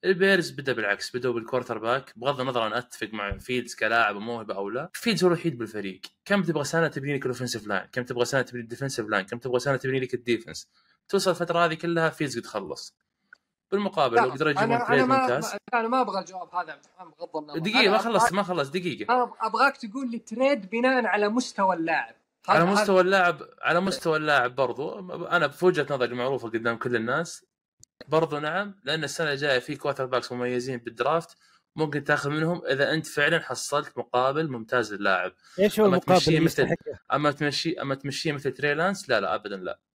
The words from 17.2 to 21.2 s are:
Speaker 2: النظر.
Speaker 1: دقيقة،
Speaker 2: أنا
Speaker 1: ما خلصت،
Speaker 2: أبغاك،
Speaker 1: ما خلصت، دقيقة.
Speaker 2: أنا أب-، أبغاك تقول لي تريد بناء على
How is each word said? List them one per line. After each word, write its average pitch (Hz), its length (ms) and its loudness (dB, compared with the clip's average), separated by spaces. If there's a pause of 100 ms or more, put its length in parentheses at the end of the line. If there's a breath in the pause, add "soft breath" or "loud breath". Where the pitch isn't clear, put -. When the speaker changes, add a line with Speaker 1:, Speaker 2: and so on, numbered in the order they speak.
Speaker 2:
النظر. 151 220 -6
Speaker 1:
دقيقة، 214 220 2
Speaker 2:
أنا 202 100 6
Speaker 1:
ما 214 60 4
خلصت، 226 280 4
Speaker 2:
أبغاك، 226 80 2
Speaker 1:
ما 196 100 2
خلصت، 165 340 -2
دقيقة. 170 360 -2
Speaker 2:
أنا 247 100 4
أب-، - 160 -6
أبغاك 226 380 2
تقول 240 340 -8
لي 233 80 -6
تريد 233 500 0
بناء 247 360 2
على 208 240 2